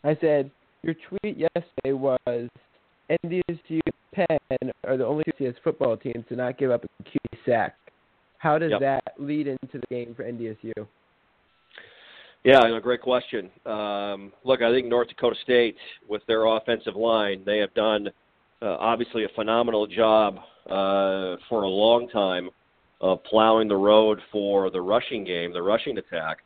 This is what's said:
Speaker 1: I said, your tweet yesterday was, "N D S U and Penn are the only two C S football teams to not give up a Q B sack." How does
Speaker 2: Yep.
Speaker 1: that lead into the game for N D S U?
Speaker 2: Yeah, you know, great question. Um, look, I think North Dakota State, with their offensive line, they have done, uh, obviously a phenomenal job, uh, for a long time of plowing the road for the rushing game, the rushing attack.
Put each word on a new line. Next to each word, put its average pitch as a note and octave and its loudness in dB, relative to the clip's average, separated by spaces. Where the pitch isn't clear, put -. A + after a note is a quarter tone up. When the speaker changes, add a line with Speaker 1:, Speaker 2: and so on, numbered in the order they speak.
Speaker 1:
I D3+ 2
said, D3 2
your D#3+ -4
tweet G3+ -8
yesterday D#3+ -4
was, B2+ -2
"N E3 0
D F3+ -2
S E3+ -6
U D#3+ -2
and - -4
Penn - -2
are C3 -2
the B2 0
only D3+ -2
two D#3+ -6
C C3+ -4
S B2 -6
football C#3+ 0
teams A#2 -8
to A#2+ -8
not B2+ -4
give C3 0
up A#2+ 0
a - -18
Q - -6
B - -18
sack." A2+ 0
How D#3 2
does D#3+ 0
Speaker 2:
Yep. G#2 0
Speaker 1:
that C3+ -2
lead C#3+ -4
into C3 -10
the A#2+ -12
game A#2+ -8
for B2 -12
N A#2+ -8
D A2+ -8
S G#2+ -12
U? A2 -10
Speaker 2:
Yeah, B2+ 8
you A2+ 2
know, A2+ -4
great B2 -2
question. A#2+ -4
Um, G2+ -6
look, B2+ 2
I A#2 4
think B2+ 2
North A#2+ 0
Dakota A#2 -2
State, A#2+ 2
with G#2 -6
their A2 2
offensive A2 0
line, G#2 0
they G#2 0
have G2+ -2
done, G#2+ 0
uh, G2 -4
obviously A2+ -2
a G2 -6
phenomenal A2 0
job, G#2+ 2
uh, F#2+ -2
for A2 -2
a G2 -2
long A#2 4
time F#2 -2
of F#2 0
plowing A2 4
the G2+ 2
road G#2+ 6
for G2+ 0
the F2+ -4
rushing G#2+ -2
game, F2 -4
the F2 -6
rushing G#2+ -2
attack. D#2+ -8